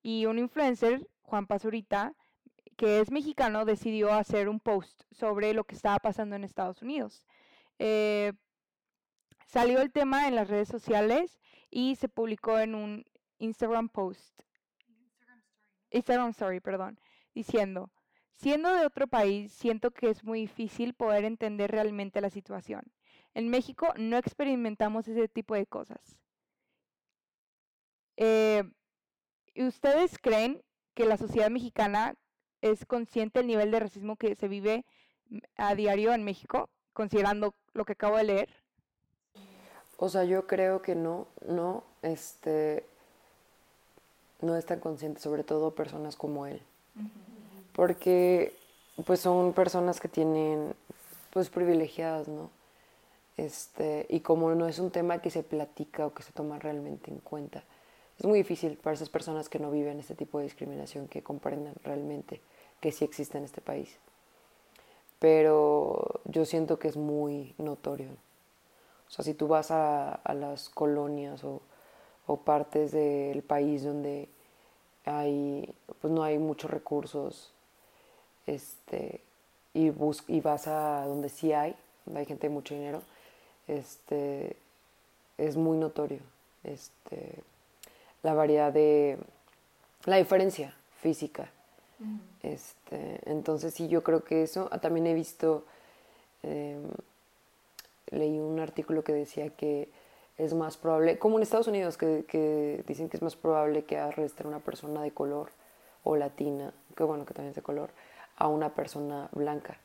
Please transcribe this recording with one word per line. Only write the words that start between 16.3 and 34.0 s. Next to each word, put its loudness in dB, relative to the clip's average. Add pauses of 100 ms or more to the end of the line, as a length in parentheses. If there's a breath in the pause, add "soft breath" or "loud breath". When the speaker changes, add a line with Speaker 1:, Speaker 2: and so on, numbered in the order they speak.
Speaker 1:
story, -4
perdón, -6 (340 soft breath)
diciendo: -2 (460)
"Siendo 2
de 4
otro -2
país, 2
siento 0
que -2
es 0
muy -4
difícil -4
poder 2
entender -2
realmente 0
la -2
situación. -12 (500 soft breath)
En -2
México 0
no 0
experimentamos -2
ese 2
tipo -6
de 0
cosas". -12 (2000)
Eh, 4 (920)
¿y 0
ustedes 4
creen 2 (320)
que 2
la 6
sociedad 2
mexicana 0 (460)
es 2
consciente -2
del 0
nivel 4
de 4
racismo -6